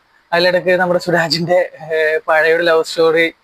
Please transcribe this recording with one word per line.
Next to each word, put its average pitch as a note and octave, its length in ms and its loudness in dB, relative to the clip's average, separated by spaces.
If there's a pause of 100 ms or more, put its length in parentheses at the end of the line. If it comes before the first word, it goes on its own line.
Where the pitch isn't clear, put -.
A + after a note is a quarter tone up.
(320)
അതിലിടക്ക് F3+ 380 2 (100)
നമ്മുടെ F3 200 0
സുരാജിന്റെ, E3+ 720 -2 (240)
ഏഹ്, D#3 340 0
പഴയൊരു D#3+ 340 2
ലവ് D#3+ 220 2
സ്റ്റോറി E3 600 0